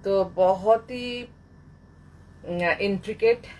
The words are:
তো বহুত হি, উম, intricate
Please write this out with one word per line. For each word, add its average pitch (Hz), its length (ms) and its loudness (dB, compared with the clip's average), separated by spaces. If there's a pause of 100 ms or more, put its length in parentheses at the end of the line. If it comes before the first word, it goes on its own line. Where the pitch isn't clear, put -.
তো 196 320 0
বহুত 190 560 2
হি, 247 360 -8 (1160)
উম, 175 160 -6
intricate 202 880 0 (140)